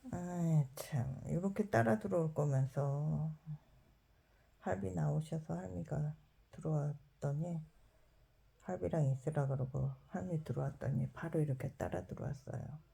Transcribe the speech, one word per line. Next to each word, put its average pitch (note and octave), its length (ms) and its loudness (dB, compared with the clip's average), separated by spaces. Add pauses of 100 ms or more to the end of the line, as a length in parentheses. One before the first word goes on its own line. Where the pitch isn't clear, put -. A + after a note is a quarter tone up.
(120)
아이, E3+ 640 4
참, C3+ 520 -2
이렇게 G3 420 2
따라 A3+ 300 6
들어올 E3+ 340 2
거면서. D3 960 2 (1300)
할미 F#3+ 340 -2
나오셔서 D#3 600 -2
할미가 D#3+ 600 -4 (360)
들어왔더니, D#3 1120 -2 (1000)
할미랑 F3+ 460 0
있으라 C#3+ 380 0
그러고 C3+ 460 0 (160)
할미 F3+ 360 -2
들어왔더니 C#3 680 0
바로 E3 280 -2
이렇게 C#3 340 0
따라 - 320 -4
들어왔어요. - 580 -6 (300)